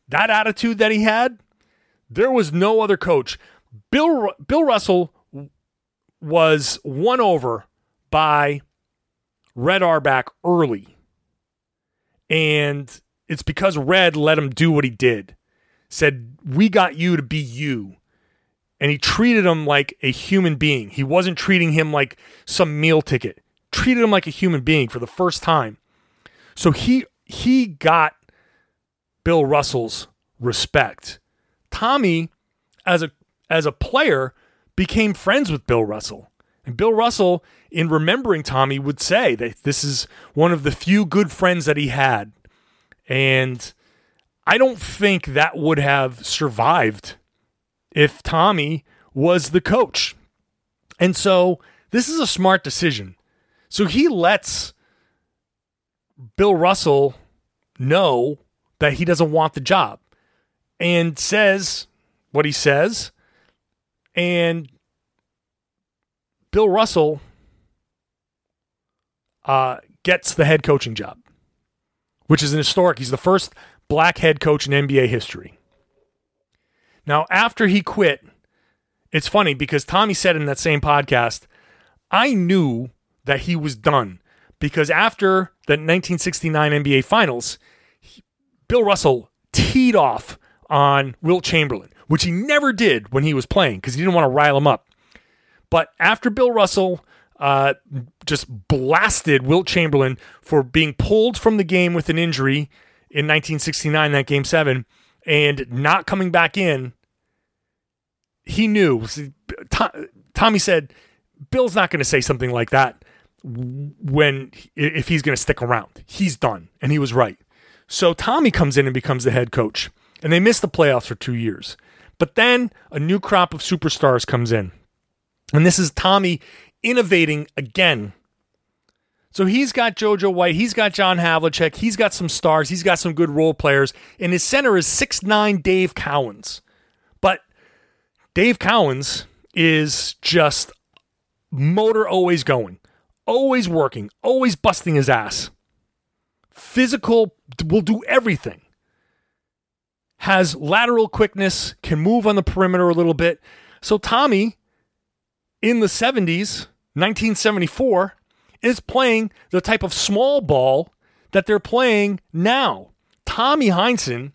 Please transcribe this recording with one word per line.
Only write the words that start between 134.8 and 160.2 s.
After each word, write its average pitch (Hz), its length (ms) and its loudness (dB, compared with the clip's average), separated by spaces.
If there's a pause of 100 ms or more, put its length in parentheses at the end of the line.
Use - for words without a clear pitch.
six - 360 -4
nine 208 380 0
Dave 185 340 0
Cowens. 135 680 -6 (580)
But 190 200 0 (920)
Dave 220 240 2
Cowens 156 680 -2 (280)
is 156 680 0
just - 480 0 (800)
motor 202 560 0
always 175 380 0
going, 113 340 -2 (480)
always 254 420 2
working, 143 420 -2 (120)
always 247 320 2
busting - 400 0
his 135 140 2
ass. 110 420 -2 (1000)
Physical, 233 840 0 (300)
will 170 160 2
do 208 240 0
everything. 202 580 -2 (1600)
Has 190 380 0
lateral 220 520 0
quickness, 196 760 -2
can 151 180 -2
move 214 260 0
on 208 100 2
the 190 60 2
perimeter 185 460 0
a 170 60 2
little 170 200 2
bit. 165 260 -2 (400)
So 214 180 -2
Tommy, 226 580 0 (1040)
in 233 200 0
the 208 80 2
seventies, 208 800 -2 (260)
nineteen 208 400 -2
seventy-four, 202 800 0 (460)
is 233 200 0
playing 226 500 0 (200)
the 180 100 0
type 214 240 -2
of 175 100 -6
small 262 460 0